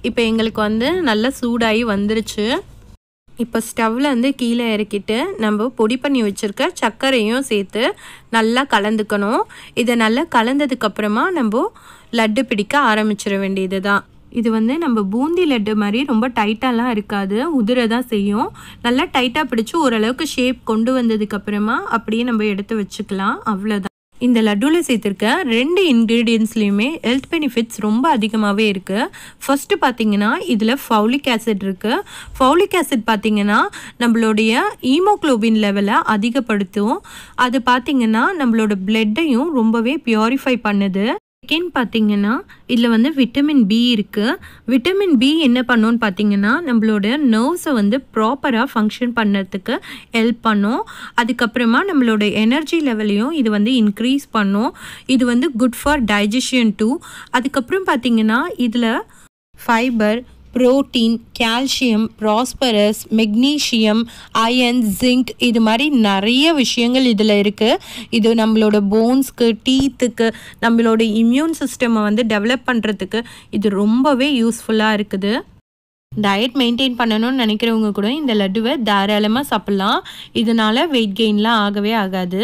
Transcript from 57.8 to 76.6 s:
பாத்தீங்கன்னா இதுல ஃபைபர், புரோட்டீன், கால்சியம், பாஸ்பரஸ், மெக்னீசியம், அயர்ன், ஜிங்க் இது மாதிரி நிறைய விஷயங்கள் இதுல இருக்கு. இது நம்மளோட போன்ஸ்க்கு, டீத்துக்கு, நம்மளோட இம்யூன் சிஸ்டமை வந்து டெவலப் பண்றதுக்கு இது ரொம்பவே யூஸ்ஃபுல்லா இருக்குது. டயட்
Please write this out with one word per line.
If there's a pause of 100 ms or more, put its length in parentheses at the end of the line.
பாத்தீங்கன்னா (280)
இதுல (720)
ஃபைபர், (320)
புரோட்டீன், (240)
கால்சியம், (160)
பாஸ்பரஸ், (180)
மெக்னீசியம், (440)
அயர்ன், (180)
ஜிங்க் (180)
இது
மாதிரி (240)
நிறைய
விஷயங்கள்
இதுல
இருக்கு. (480)
இது (100)
நம்மளோட (160)
போன்ஸ்க்கு, (200)
டீத்துக்கு, (380)
நம்மளோட (200)
இம்யூன்
சிஸ்டமை
வந்து
டெவலப்
பண்றதுக்கு (360)
இது (120)
ரொம்பவே (120)
யூஸ்ஃபுல்லா
இருக்குது. (800)
டயட்